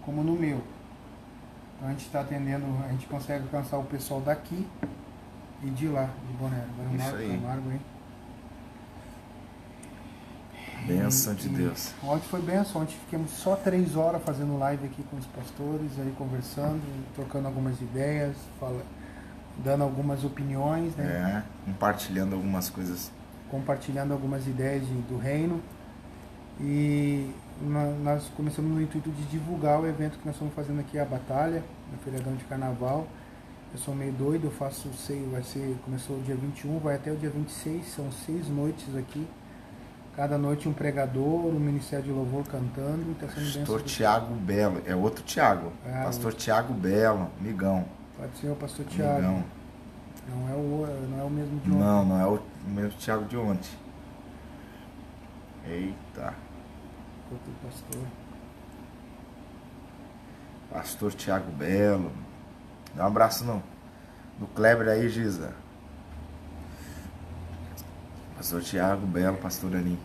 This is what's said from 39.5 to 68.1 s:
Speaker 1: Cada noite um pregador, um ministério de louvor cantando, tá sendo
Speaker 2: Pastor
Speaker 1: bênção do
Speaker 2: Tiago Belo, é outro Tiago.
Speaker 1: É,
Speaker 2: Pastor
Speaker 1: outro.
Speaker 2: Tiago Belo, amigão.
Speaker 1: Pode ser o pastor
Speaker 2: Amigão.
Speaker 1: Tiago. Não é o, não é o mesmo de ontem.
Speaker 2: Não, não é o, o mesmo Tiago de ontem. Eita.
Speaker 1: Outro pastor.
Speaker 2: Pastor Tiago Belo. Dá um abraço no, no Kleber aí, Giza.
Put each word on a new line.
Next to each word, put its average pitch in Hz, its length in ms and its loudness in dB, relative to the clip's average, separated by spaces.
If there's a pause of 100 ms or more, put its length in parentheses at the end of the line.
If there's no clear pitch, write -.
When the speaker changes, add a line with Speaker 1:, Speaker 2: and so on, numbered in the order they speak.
Speaker 1:
Cada 143 220 4
noite 147 320 2
um - 20 4
pregador, 143 840 2
um 151 60 4
ministério 143 460 2
de 143 60 0
louvor 135 360 0
cantando, 143 720 -2
tá 143 80 -6
sendo 147 160 -4
Speaker 2:
Pastor 143 160 0
Speaker 1:
bênção 127 160 2
do - 80 0
Speaker 2:
Tiago 113 520 6
Belo, 98 500 4
é 92 100 2
outro 208 300 4
Tiago. 90 480 6 (120)
Speaker 1:
É, 127 180 -2
Speaker 2:
Pastor 120 240 0
Speaker 1:
outro. 110 140 -2
Speaker 2:
Tiago 117 320 6
Belo, 101 640 6
amigão. 95 460 2 (340)
Speaker 1:
Pode 127 200 -8
ser 147 120 -4
o 147 60 0
pastor 143 320 -6
Speaker 2:
Amigão. 147 320 4
Speaker 1:
Tiago. 92 240 4 (840)
Não 127 200 -2
é 135 40 0
o, 143 560 0
não 135 100 -2
é 139 40 -2
o 143 60 0
mesmo 147 300 0
de 131 100 2
ontem. 95 120 8
Speaker 2:
Não, 101 240 8
não 95 160 6
é 95 40 8
o, 104 100 6 (300)
o 98 40 -4
mesmo 101 280 0
Tiago 107 280 0
de 117 100 -4
ontem. 101 360 2 (2000)
Eita. 87 640 -4 (960)
Speaker 1:
Outro - 220 -10 (100)
pastor. 127 400 -8 (2750)
Speaker 2:
Pastor 101 420 -2
Tiago 95 380 0
Belo. 92 580 6 (840)
Dá 87 80 2
um 98 40 8
abraço 113 360 6
no, 110 180 0 (800)
no 101 80 -4
Kleber 113 400 8
aí, 110 220 6
Giza. 104 420 0 (2750)